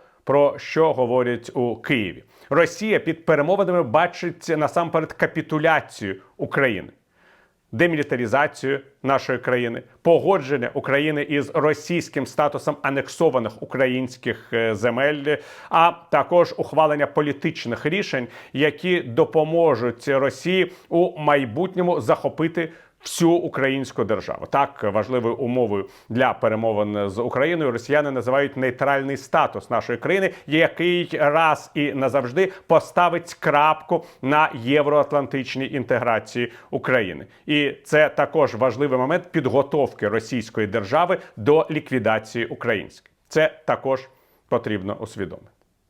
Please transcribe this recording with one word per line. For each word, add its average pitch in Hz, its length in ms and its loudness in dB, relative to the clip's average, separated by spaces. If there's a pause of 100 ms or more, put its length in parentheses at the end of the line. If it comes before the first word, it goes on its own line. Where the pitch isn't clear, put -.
(240)
про 143 360 2
що 156 340 2
говорять 123 600 0
у 120 220 -2
Києві. 110 480 -4 (260)
Росія 170 500 2
під 160 260 -6
перемовинами 175 580 2
бачить 165 720 -2
насамперед 160 560 -2
капітуляцію 156 1040 -2 (220)
України, 127 520 -2 (800)
демілітаризацію 139 1080 0 (240)
нашої 131 360 0
країни, 123 440 -2 (180)
погодження 143 720 2
України 147 500 0
із 143 300 -2
російським 151 760 -2
статусом 147 540 -2
анексованих 135 800 -2
українських, 127 920 -4
е, 113 220 0
земель, 139 640 0 (320)
а 170 220 4 (180)
також 165 480 2
ухвалення 147 500 2
політичних 139 800 -4
рішень, 151 420 -4 (260)
які 151 480 0
допоможуть 151 1040 0
Росії 165 640 0 (180)
у 175 300 0
майбутньому 151 840 0
захопити 160 680 -2 (320)
всю - 280 2
українську 135 720 0
державу. 101 420 -4
Так, - 380 -2
важливою 110 520 0
умовою 120 540 -2 (200)
для 117 240 2
перемовин 104 760 0
з 98 120 -4
Україною 139 500 0
росіяни 139 400 0
називають 131 460 -2
нейтральний 135 600 -2
статус - 520 -2
нашої 117 300 -2
країни, 185 340 0 (140)
який 165 640 2
раз 156 600 2
і 147 200 -2
назавжди 135 580 0 (160)
поставить 170 640 2
крапку 156 720 2 (160)
на 151 320 2
євроатлантичній 135 1200 0
інтеграції 117 800 -2 (200)
України. 110 540 -2 (200)
І 147 380 0
це 151 260 4
також 139 460 0
важливий 127 440 0
момент 160 320 -2
підготовки 139 760 0
російської 110 600 -4
держави 123 500 0 (200)
до 147 340 4
ліквідації 117 760 -2
української. - 640 -6 (160)
Це 156 380 0
також 131 440 -2 (400)
потрібно 107 440 -2
усвідомити. - 540 -12 (420)